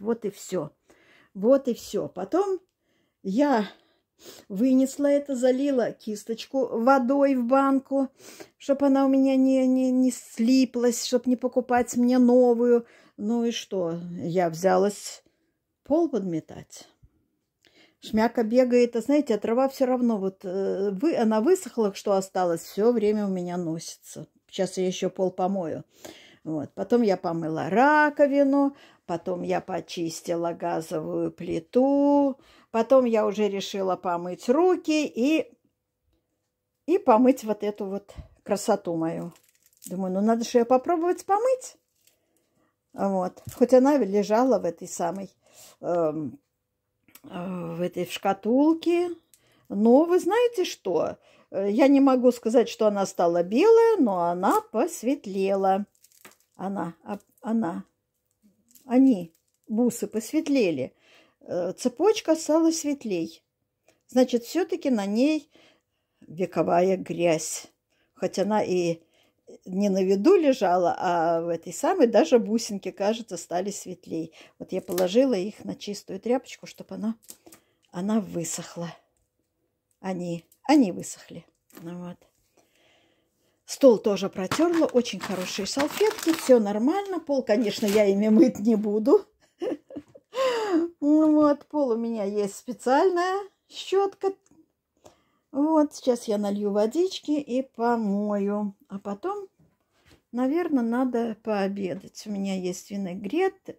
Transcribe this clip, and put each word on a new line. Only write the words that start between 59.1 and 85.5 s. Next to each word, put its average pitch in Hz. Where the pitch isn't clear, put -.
бусы 233
посветлели. 220
Э, 180
цепочка 320
стала 320
светлей. 226
Значит, 247
все-таки 330
на 202
ней 277
вековая 175
грязь. 165
Хоть 180
она 208
и 170
не 196
на 190
виду 202
лежала, 185
а 170
в 170
этой 170
самой 320
даже 233
бусинки, 202
кажется, 208
стали 185
светлей. 165
Вот -
я 185
положила 190
их 196
на 196
чистую 196
тряпочку, 247
чтоб -
она, 208
она 202
высохла. 170
Они, 175
они 254
высохли. -
Ну 175
вот. 180
Стол 233
тоже 196
протерла, 311
очень 240
хорошие 190